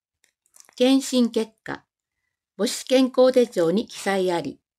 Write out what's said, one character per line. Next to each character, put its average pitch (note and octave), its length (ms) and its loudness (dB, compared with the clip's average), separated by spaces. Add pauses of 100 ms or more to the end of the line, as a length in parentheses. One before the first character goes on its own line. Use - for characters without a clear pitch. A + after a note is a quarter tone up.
(760)
検 C4 260 2
診 B3 300 -2
結 A3 220 -4 (100)
果、 - 200 -14 (720)
母 G3+ 120 -4
子 - 180 -10
健 C4 200 2
康 B3+ 260 2
手 B3 160 2
帳 E3+ 240 0
に G#3 160 -2
記 - 100 -20
載 F#3+ 340 -2
あ E3+ 80 -2
り - 200 -10 (200)